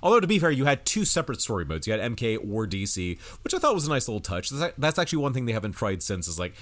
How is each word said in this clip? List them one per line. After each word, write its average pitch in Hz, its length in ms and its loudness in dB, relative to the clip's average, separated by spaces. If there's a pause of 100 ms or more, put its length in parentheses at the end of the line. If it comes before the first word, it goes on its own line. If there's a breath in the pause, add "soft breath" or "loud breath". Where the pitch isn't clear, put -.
Although, 220 160 6
to 185 80 2
be 208 100 4
fair, 165 140 4
you 135 140 2
had 143 200 2
two 214 200 2
separate 147 340 0
story 98 240 0
modes. 78 240 -4
You 110 60 2
had 107 80 0
M 117 140 -2
K 113 200 0
or 107 320 -2
D 98 180 -2
C, 90 320 -2 (240 loud breath)
which - 120 -4
I 381 40 0
thought 302 160 4
was 151 140 0
a - 20 0
nice 135 200 0
little 107 100 -2
touch. - 300 -4
That's 135 120 -4
ac-, - 160 -2
that's 151 220 2
actually 160 200 0
one 139 140 0
thing 127 120 -2
they 117 80 0
haven't 104 180 -2
tried 95 320 -2
since 92 240 -2
is, 82 100 -4
like, 90 240 -4